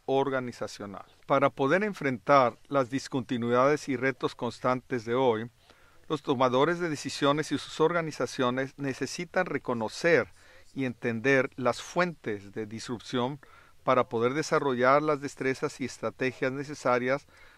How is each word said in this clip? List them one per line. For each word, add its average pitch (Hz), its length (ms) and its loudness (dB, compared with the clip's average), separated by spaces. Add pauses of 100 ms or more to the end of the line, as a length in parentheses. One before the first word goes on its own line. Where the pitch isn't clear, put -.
organizacional. 123 1040 -4 (200)
Para 139 240 4
poder 147 320 2
enfrentar 139 760 2 (120)
las 135 200 0
discontinuidades 127 1000 0
y 131 80 -2
retos 135 400 -2
constantes 123 680 -4
de 117 120 -2
hoy, 120 340 2 (560)
los 156 160 -4
tomadores 131 560 2
de 175 100 -4
decisiones 143 600 -2
y 143 80 -2
sus - 220 -10
organizaciones 135 960 -2
necesitan 139 680 -4
reconocer 127 840 0 (400)
y 135 120 -4
entender 127 720 0
las 123 260 0
fuentes 117 720 -4
de 110 140 -6
disrupción 120 760 -6 (420)
para 127 280 2
poder 120 240 0
desarrollar 143 640 4
las 147 220 -2
destrezas 135 580 -4
y 127 60 -4
estrategias 127 680 -4
necesarias 135 760 0 (320)